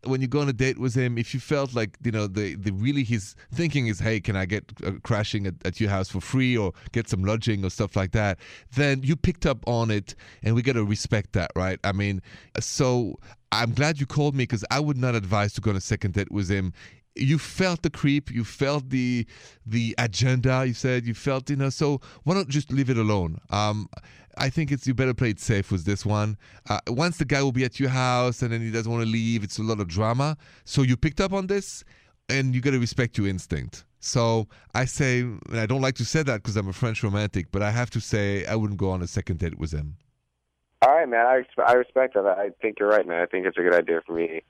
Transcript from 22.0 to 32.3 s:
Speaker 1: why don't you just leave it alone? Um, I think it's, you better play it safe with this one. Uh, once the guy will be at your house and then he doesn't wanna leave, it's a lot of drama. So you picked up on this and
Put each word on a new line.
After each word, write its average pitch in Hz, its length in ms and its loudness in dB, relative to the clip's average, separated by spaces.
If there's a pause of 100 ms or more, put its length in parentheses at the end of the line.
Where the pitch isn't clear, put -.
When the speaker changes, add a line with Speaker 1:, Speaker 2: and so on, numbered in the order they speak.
Speaker 1:
why 160 100 2
don't 190 140 0
you 135 60 -6
just 147 180 -2
leave 131 180 0
it 123 80 2
alone? 101 400 0 (140)
Um, 104 360 0 (480)
I 135 140 -2
think 143 220 0
it's, 135 160 -2
you 131 80 2
better 127 180 2
play 117 160 2
it 104 100 -2
safe 101 320 0
with 87 140 -2
this 98 220 -2
one. 104 300 0 (300)
Uh, 104 200 0
once 160 300 0
the 151 80 0
guy 139 180 2
will 135 80 2
be 127 140 2
at - 140 -6
your 139 100 2
house 123 520 2
and 120 100 -2
then 117 100 -2
he 113 100 -2
doesn't 113 200 -2
wanna 117 140 0
leave, 113 380 0
it's - 160 -8
a - 20 -2
lot 110 180 0
of 98 80 -2
drama. 117 500 0 (280)
So - 160 0
you 127 160 4
picked 156 240 -2
up 190 120 0
on 190 120 -2
this 196 380 -4 (460)
and 131 260 2